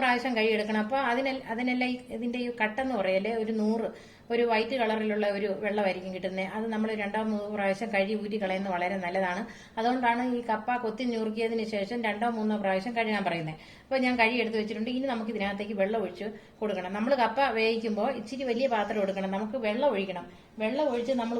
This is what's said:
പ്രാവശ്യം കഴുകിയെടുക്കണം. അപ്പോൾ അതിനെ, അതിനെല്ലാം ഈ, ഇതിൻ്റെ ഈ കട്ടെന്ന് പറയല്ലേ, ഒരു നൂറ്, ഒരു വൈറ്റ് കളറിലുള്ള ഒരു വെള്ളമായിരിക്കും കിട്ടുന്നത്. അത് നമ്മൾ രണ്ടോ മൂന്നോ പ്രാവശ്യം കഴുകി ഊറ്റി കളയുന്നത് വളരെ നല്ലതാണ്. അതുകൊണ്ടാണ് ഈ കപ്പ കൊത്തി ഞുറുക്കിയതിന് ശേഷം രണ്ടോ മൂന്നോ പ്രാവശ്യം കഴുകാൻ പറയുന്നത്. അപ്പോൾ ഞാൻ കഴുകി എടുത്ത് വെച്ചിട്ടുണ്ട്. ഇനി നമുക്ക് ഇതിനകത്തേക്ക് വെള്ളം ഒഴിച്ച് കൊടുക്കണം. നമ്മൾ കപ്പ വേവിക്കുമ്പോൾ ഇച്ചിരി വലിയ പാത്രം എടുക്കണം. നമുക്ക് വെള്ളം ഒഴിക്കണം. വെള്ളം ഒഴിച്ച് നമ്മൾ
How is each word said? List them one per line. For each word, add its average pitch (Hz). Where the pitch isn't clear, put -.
പ്രാവശ്യം 247
കഴുകിയെടുക്കണം. 214
അപ്പോൾ 262
അതിനെ, 262
അതിനെല്ലാം 247
ഈ, -
ഇതിൻ്റെ 240
ഈ -
കട്ടെന്ന് 247
പറയല്ലേ, 190
ഒരു 220
നൂറ്, 214
ഒരു 240
വൈറ്റ് 226
കളറിലുള്ള 214
ഒരു 202
വെള്ളമായിരിക്കും 190
കിട്ടുന്നത്. 190
അത് 220
നമ്മൾ 220
രണ്ടോ 208
മൂന്നോ 208
പ്രാവശ്യം 196
കഴുകി 196
ഊറ്റി 208
കളയുന്നത് 190
വളരെ 180
നല്ലതാണ്. 180
അതുകൊണ്ടാണ് 240
ഈ -
കപ്പ 214
കൊത്തി 220
ഞുറുക്കിയതിന് 226
ശേഷം 208
രണ്ടോ 208
മൂന്നോ 214
പ്രാവശ്യം 190
കഴുകാൻ 214
പറയുന്നത്. 165
അപ്പോൾ 262
ഞാൻ 247
കഴുകി 233
എടുത്ത് 220
വെച്ചിട്ടുണ്ട്. 214
ഇനി 269
നമുക്ക് 220
ഇതിനകത്തേക്ക് 202
വെള്ളം 214
ഒഴിച്ച് 196
കൊടുക്കണം. 185
നമ്മൾ 233
കപ്പ 220
വേവിക്കുമ്പോൾ 220
ഇച്ചിരി 262
വലിയ 247
പാത്രം 208
എടുക്കണം. 190
നമുക്ക് 214
വെള്ളം 240
ഒഴിക്കണം. 190
വെള്ളം 269
ഒഴിച്ച് 240
നമ്മൾ 233